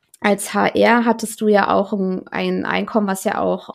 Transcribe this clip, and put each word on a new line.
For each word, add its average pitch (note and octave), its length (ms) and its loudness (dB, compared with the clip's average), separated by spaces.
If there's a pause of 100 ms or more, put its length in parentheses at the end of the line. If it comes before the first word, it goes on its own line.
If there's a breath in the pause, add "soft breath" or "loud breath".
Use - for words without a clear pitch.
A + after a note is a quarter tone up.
(220)
als G3+ 320 0
H G3+ 140 2
R A3+ 380 4
hattest A#3 360 -2
du A3 60 2
ja G#3 260 4
auch G3 200 0
ein, F#3 340 -4
ein F#3 380 -4
Einkommen, G3+ 420 -2
was G3 160 -4
ja - 180 -2
auch F#3 340 -2